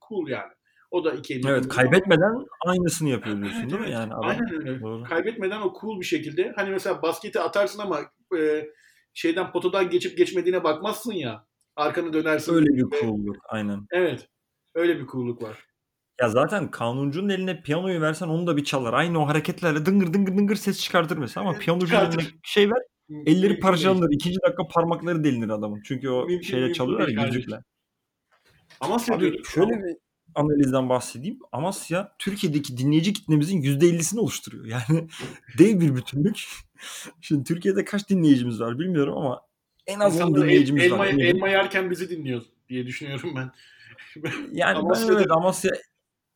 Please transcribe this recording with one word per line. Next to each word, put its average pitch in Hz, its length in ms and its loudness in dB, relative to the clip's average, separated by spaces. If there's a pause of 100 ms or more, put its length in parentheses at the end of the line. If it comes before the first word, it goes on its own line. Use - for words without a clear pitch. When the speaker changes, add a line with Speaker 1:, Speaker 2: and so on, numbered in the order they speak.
Speaker 1:
cool 185 200 -6
yani. 104 220 -8 (400)
O 175 140 -2
da 151 80 0
iki - 200 -8
elini 131 160 -2
Speaker 2:
Evet, 131 180 2
Speaker 1:
kullanıyor. 127 240 2
Speaker 2:
kaybetmeden 190 540 4 (200)
aynısını 175 440 0
yapıyor 107 320 -2
diyorsun, 104 180 -6
Speaker 1:
Evet, 117 120 -6
Speaker 2:
değil 196 100 -4
mi? - 60 -4
Speaker 1:
evet. - 60 -4
Speaker 2:
Yani 113 200 -6
adam 117 160 -4
Speaker 1:
Aynen 214 240 -2
öyle. 131 280 -6
Speaker 2:
Doğru. 113 220 -8
Speaker 1:
Kaybetmeden 190 580 -4
o 185 200 -6
cool 208 180 -8
bir 180 60 -8
şekilde. 165 500 -4
Hani 196 140 -4
mesela 185 320 -4
basketi 170 380 -4
atarsın 196 400 -2
ama, 185 200 -4 (380)
e, 156 280 0 (480)
şeyden, 170 380 -2
potadan 180 380 0
geçip 175 280 -2
geçmediğine 175 460 2
bakmazsın 190 500 -2
ya. 123 320 -6 (300)
Arkanı 156 380 -2
dönersin 156 400 0
Speaker 2:
Öyle 160 120 6
bir 131 260 4
Speaker 1:
ve 147 100 0
Speaker 2:
cool'luk, 104 340 -2 (140)
aynen. 104 420 -6
Speaker 1:
Evet. 170 360 0 (480)
Öyle 165 240 0
bir 127 80 -12
cool'luk 120 340 -6
var. 110 160 -12 (640)
Speaker 2:
Ya 120 80 4
zaten 143 420 0
kanuncunun 139 580 -2
eline 185 320 -4
piyanoyu 170 400 -2
versen 156 260 -2
onu 170 200 0
da 156 100 2
bir 143 60 0
çalar. 127 300 -2
Aynı 160 300 2
o 143 40 0
hareketlerle 151 580 0
dıngır 190 280 4
dıngır 196 240 2
dıngır 202 180 2
ses 202 260 -4
çıkartır 170 360 0
mesela 147 240 -6
ama 196 120 0
Speaker 1:
Evet, - 80 -6
Speaker 2:
piyanucunun 175 300 0
Speaker 1:
çıkartır. 175 280 4
Speaker 2:
eline 156 120 -4 (120)
şey 208 260 4
ver, 247 120 0 (280)
Speaker 1:
Müm-, 151 200 -4
Speaker 2:
elleri 185 180 6
Speaker 1:
mümkün 202 140 2
Speaker 2:
parçalanır. 185 480 4
Speaker 1:
değil. - 100 2
Speaker 2:
İkinci 180 280 -2
dakika 170 200 0
parmakları 165 560 0
delinir 117 260 2
adamın. 104 360 -4
Çünkü 135 240 -6
o 127 160 0
Speaker 1:
Mümkün, 175 220 -4
Speaker 2:
şeyle 127 140 -2
Speaker 1:
mümkün 117 160 0
Speaker 2:
çalıyorlar 170 300 0
Speaker 1:
değil 113 100 -2
Speaker 2:
ya, 110 60 0
Speaker 1:
kardeşim. 127 160 -2
Speaker 2:
yüzükle. 117 240 -10 (1160)
Speaker 1:
Amasya 226 360 -2
Speaker 2:
Abi 170 60 0
Speaker 1:
diyorduk. - 260 -2
Speaker 2:
şöyle 202 260 2
Speaker 1:
Ama 202 100 -4
Speaker 2:
bir 175 120 -6 (400)
analizden 143 540 2
bahsedeyim. 127 500 -4 (120)
Amasya 180 680 -6
Türkiye'deki 151 580 -2
dinleyici 156 360 2
kitlemizin 156 480 0
yüzde 139 260 4
ellisini 170 320 2
oluşturuyor. - 460 -4
Yani 127 420 0 (260)
<laughs> - 240 -16
dev 190 220 8
bir 147 160 4
bütünlük. 143 480 -2 (800)
Şimdi 143 220 0
Türkiye'de 190 420 0
kaç 202 240 -6
dinleyicimiz 131 520 4
var 117 180 -4
bilmiyorum 160 380 0
ama 139 240 -4 (460)
en 202 120 -8
az 202 140 4
on 160 40 2
Speaker 1:
İnsanlar 170 220 4
el-, 147 40 2
Speaker 2:
dinleyicimiz 143 400 6
Speaker 1:
elma, - 160 4
Speaker 2:
var, - 80 2
eminim. 156 280 2
Speaker 1:
elma 190 140 0
yerken 190 420 0
bizi 175 180 -6
dinliyor 139 320 -6 (280)
diye 127 180 -6
düşünüyorum 139 480 -8
ben. 131 160 -6 (640)
<laughs> 156 160 -8 (200)
Speaker 2:
Yani 175 240 0
ben 160 40 -2
Speaker 1:
Amasya'da 214 400 2
Speaker 2:
evet, 190 120 4
Amasya, 180 400 2 (640)